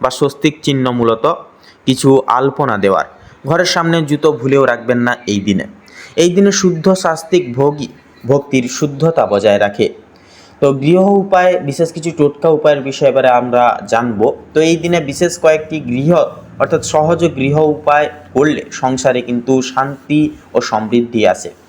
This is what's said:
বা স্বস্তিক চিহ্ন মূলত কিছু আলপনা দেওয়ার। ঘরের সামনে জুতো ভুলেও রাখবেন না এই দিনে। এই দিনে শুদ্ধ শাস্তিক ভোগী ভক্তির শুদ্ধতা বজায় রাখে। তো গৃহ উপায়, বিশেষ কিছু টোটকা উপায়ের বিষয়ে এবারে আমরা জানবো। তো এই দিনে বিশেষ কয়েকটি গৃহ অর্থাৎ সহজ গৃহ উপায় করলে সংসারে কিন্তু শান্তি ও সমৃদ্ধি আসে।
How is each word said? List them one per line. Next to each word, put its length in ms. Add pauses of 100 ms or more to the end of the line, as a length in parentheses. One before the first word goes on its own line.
বা 80
স্বস্তিক 520
চিহ্ন 300
মূলত 340 (600)
কিছু 420
আলপনা 500
দেওয়ার। 280 (400)
ঘরের 200
সামনে 360
জুতো 300
ভুলেও 340
রাখবেন 320
না 200 (100)
এই 120
দিনে। 260 (500)
এই 140
দিনে 220
শুদ্ধ 420
শাস্তিক 600
ভোগী 340 (400)
ভক্তির 360
শুদ্ধতা 640
বজায় 340
রাখে। 300 (720)
তো 120
গৃহ 360
উপায়, 500
বিশেষ 340
কিছু 240
টোটকা 320
উপায়ের 320
বিষয়ে 280
এবারে 180
আমরা 600
জানবো। 500 (160)
তো 80
এই 140
দিনে 260
বিশেষ 380
কয়েকটি 400
গৃহ 360 (440)
অর্থাৎ 260
সহজ 400 (100)
গৃহ 240
উপায় 500 (240)
করলে 380
সংসারে 500
কিন্তু 400
শান্তি 680 (240)
ও 80
সমৃদ্ধি 680
আসে। 220 (180)